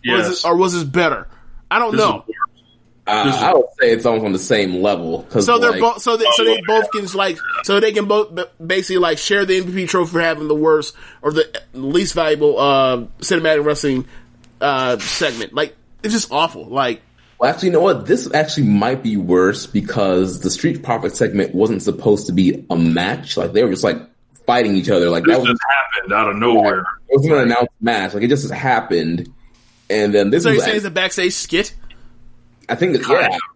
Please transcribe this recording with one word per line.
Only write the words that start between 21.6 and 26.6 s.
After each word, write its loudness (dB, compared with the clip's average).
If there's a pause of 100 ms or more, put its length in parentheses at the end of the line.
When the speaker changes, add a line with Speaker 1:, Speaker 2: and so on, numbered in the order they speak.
Speaker 3:
supposed 0
to -4
be 2
a 0
match. 0
Like, -4
they 4
were 2
just, -2
like, 0 (480)
fighting 2
each 0
other. 4
Like, 0
Speaker 1:
This 4
Speaker 3:
that 2
was 2
Speaker 1:
just -2 (320)
happened -6
out 0
of -6
nowhere. 2 (280)